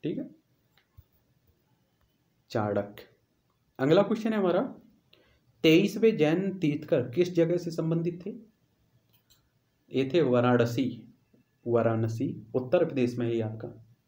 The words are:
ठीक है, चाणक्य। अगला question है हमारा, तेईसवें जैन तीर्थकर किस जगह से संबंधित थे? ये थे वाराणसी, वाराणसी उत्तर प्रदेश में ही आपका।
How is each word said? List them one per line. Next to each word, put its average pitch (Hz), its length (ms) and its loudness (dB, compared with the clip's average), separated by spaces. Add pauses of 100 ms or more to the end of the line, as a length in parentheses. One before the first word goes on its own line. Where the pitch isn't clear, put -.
ठीक 156 160 -6
है, 294 120 -12 (2250)
चाणक्य। 104 600 -4 (680)
अगला 156 240 4
question 220 300 -2
है 214 60 -2
हमारा, 185 360 0 (880)
तेईसवें 202 540 4
जैन 170 420 0
तीर्थकर 147 520 -2
किस 175 240 0
जगह 170 220 2
से 165 140 -6
संबंधित 165 560 -4
थे? 226 80 -10 (1600)
ये 135 220 0
थे 170 80 4
वाराणसी, 123 920 2 (520)
वाराणसी 117 880 0
उत्तर 160 300 0
प्रदेश 123 340 -2
में 117 140 -4
ही 113 80 -2
आपका। - 460 -10 (220)